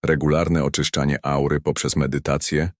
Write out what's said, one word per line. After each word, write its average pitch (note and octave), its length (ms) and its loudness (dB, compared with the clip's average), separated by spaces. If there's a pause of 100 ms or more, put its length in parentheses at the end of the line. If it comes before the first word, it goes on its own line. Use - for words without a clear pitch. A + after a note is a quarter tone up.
Regularne D#2+ 580 2
oczyszczanie C#2+ 600 -2
aury C#2+ 360 0
poprzez D2 340 -2
medytację D2 840 0